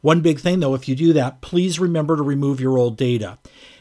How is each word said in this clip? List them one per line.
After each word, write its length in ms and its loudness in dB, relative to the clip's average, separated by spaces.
One 180 4
big 200 2
thing, 200 0
though, 140 0
if 120 -6
you 80 -2
do 200 4
that, 260 -2
please 400 -2
remember 360 0
to 60 -2
remove 380 -2
your 160 0
old 220 0
data. 400 -2